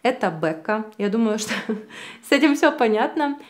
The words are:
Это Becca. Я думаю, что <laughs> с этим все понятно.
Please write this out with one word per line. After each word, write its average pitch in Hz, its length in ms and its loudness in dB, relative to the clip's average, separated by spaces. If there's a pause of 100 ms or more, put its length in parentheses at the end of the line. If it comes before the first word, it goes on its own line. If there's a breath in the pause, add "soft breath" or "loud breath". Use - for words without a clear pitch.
Это 247 240 0
Becca. 165 580 -2 (120)
Я 202 120 -2
думаю, 214 300 2
что 220 140 -6 (140)
<laughs> - 600 -10
с - 20 4
этим 285 240 4
все 294 160 4
понятно. 285 640 0 (120 loud breath)